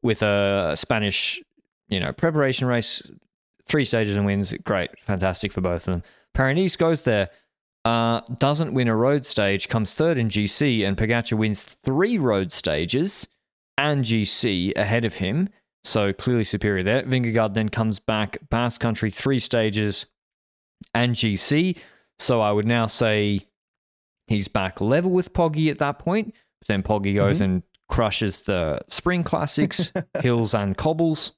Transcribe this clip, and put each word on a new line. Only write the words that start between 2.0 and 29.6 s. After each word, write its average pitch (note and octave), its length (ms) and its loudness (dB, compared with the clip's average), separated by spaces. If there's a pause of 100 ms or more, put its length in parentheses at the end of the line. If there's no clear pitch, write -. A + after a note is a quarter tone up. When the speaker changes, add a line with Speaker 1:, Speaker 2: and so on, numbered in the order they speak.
Speaker 1:
know, - 120 -4
preparation C#3+ 560 0
race, A#2+ 320 -2 (680)
three D3+ 180 2
stages G#2+ 320 0
and G2+ 100 2
wins. G2 260 0 (120)
Great, F#2+ 360 -2
fantastic F#2+ 520 -2
for - 100 -4
both F2 240 -2
of F#2+ 60 0
them. F2 100 -2 (320)
Paris-Nice D3 420 0
goes E3 280 2
there, G#2 260 2 (560)
uh, A#2 340 2 (180)
doesn't D3 360 0
win B2+ 140 2
a A2 80 2
road C3 280 2
stage, G2 440 0
comes A2 260 -2
third D#3+ 240 2
in A2+ 100 2
G G#2 180 0
C, A2+ 380 2
and G2 120 0
Pogacar A2+ 420 0
wins G#2+ 260 0
three F#3+ 540 0
road G2+ 340 2
stages F2 760 -2 (520)
and C#3+ 260 0
G A2 200 2
C G2 500 0
ahead A2+ 300 0
of G#2+ 100 -2
him. B2+ 340 -2 (360)
So G2+ 300 0
clearly A#2+ 300 0
superior G2+ 380 0
there. A2 200 0
Vingegaard A#2 500 0
then A2 160 0
comes A2 300 -2
back, G#2+ 400 -2 (100)
Basque A#2+ 320 -2
Country, A2 300 0
three C3+ 280 0
stages G#2+ 680 0 (880)
and A#2+ 200 2
G A2 220 0
C. E3 400 0 (420)
So A#2+ 220 2
I G#2 120 2
would G#2 140 2
now A#2 200 2
say G#2+ 600 0 (840)
he's G#2 200 0
back F#2+ 320 -2
level D3 300 2
with F3+ 240 -2
Poggi D#3 360 0
at - 100 -6
that C#3+ 180 -2
point. G#3+ 360 -4 (260)
But - 80 -20
then G2 140 0
Poggi G2 320 0
goes G2 280 4
Speaker 2:
Mm-hmm. - 100 2
Speaker 1:
and F2+ 100 0 (280)
crushes - 540 0
the E2 440 -2
spring F3 360 -2
classics, D#3+ 680 -2 (120)